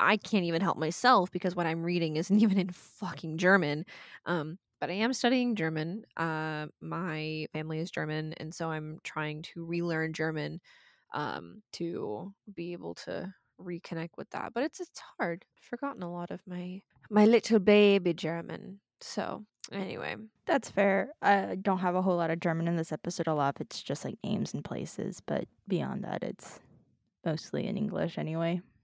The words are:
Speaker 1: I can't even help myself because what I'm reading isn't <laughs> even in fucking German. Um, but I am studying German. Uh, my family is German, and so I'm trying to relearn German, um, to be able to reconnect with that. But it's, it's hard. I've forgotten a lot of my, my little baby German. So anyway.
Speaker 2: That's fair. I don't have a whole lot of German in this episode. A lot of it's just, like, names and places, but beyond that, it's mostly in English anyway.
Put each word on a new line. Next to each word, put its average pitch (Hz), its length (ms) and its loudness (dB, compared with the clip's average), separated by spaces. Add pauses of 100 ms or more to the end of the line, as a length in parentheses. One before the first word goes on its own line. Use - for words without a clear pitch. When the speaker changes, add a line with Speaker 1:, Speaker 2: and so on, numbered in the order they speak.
Speaker 1:
I 190 160 6
can't 202 280 0
even 165 180 0
help 180 160 0
myself 185 520 4
because 180 260 -2
what 170 100 0
I'm 165 180 -2
reading 165 320 0
isn't 190 220 4
<laughs> - 40 8
even 202 160 6
in 180 120 2
fucking 165 680 -10
German. 175 460 6 (420)
Um, 165 320 -2 (220)
but 143 100 -2
I 180 40 -2
am 226 200 2
studying 247 420 2
German. 160 480 -2 (140)
Uh, 156 480 -2 (160)
my 156 720 -4
family 156 240 -4
is 170 120 -4
German, 156 440 -4
and 160 200 -10
so 165 160 -4
I'm 156 340 -6
trying 151 360 -6 (140)
to 170 100 -10
relearn 165 480 -2
German, 156 480 -4 (540)
um, 85 480 -8 (120)
to 170 600 -6 (200)
be 175 200 -8
able 170 220 -10
to - 360 -8 (260)
reconnect 170 600 -8
with 143 120 -10
that. - 220 -8
But 247 120 -2
it's, - 160 -6
it's - 200 -14 (180)
hard. 175 280 -4 (100)
I've - 80 -20
forgotten 269 380 -8
a 175 100 -6
lot 175 180 -8
of 175 160 -10
my, 180 360 -10 (260)
my 208 160 8
little 226 340 8
baby 196 540 8
German. 165 680 -6 (200)
So - 460 -6 (260)
anyway. 196 440 -6 (280)
Speaker 2:
That's 277 260 0
fair. 196 380 4 (140)
I 196 380 4
don't 190 180 2
have 180 160 0
a 185 80 2
whole 185 160 4
lot 165 120 0
of 165 80 0
German 170 300 0
in 170 80 2
this 165 160 -2
episode. - 360 -4
A 156 60 2
lot 143 220 2
of 151 60 -6
it's - 200 -12
just, - 220 -6
like, - 180 -8
names - 300 -2
and 147 100 -6
places, - 600 -8
but - 220 -2 (200)
beyond 143 380 -2
that, - 180 -6
it's - 380 -10 (640)
mostly 151 420 -4
in - 120 -2
English 160 400 -2
anyway. 165 420 -2 (240)